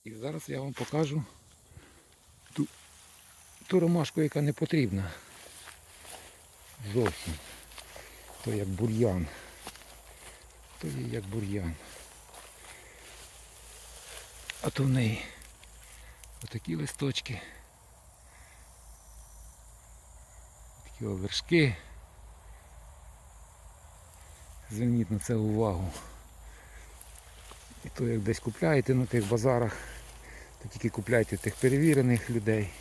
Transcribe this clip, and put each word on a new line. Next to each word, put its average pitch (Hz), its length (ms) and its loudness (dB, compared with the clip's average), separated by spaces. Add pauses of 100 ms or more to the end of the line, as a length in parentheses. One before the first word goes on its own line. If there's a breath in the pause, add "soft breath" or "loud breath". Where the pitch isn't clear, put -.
І 110 100 -12
зараз 147 340 -6
я 139 120 -4
вам 135 120 -4
покажу 147 520 0 (1300 loud breath)
ту, 147 140 0 (1000)
ту 185 140 6
ромашку, 165 420 4
яка 147 200 2
не 147 100 4
потрібна. 98 580 2 (1800 loud breath)
Зовсім. 95 420 2 (1080 loud breath)
То 113 80 0
як 101 160 0
бур'ян. 101 580 4 (1500 loud breath)
То 165 80 -8
є 131 220 -4
як 117 160 -2
бур'ян. 98 500 -2 (3000 loud breath)
А 156 80 0
то - 120 0
в 135 60 6
неї 120 360 4 (1200 loud breath)
отакі 165 320 -4
листочки. 135 640 -2 (3500 loud breath)
Такі - 220 -8
о 101 80 0
вершки. 117 640 4 (3000 loud breath)
Зверніть 117 400 4
на 104 80 4
це 120 160 0
увагу. 107 580 4 (1900 loud breath)
І - 40 -10
то, 123 200 0
як 113 120 2
десь 104 180 2
купляєте 135 560 4
на 127 120 4
тих 107 220 2
базарах, 120 480 4 (840 loud breath)
то - 60 -10
тільки - 200 -2
купляйте 107 480 4
тих - 180 -2
перевірених 131 760 6
людей 107 400 2 (100)